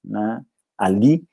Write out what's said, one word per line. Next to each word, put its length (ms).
né, 400
ali, 560